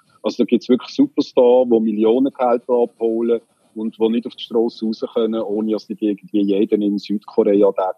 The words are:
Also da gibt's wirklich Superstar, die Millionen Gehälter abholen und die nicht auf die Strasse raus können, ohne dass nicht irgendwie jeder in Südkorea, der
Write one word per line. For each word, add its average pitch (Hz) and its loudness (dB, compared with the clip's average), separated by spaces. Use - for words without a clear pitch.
Also 175 -2
da - 2
gibt's - 0
wirklich - -2
Superstar, 127 2
die 113 4
Millionen 110 0
Gehälter 123 -2
abholen 117 -2
und 110 -8
die 110 0
nicht 117 -4
auf - -12
die - -16
Strasse 113 -4
raus 113 -6
können, 113 -2
ohne 107 -4
dass 107 -4
nicht 104 -10
irgendwie 104 -2
jeder 101 0
in 104 -2
Südkorea, 101 0
der 92 -4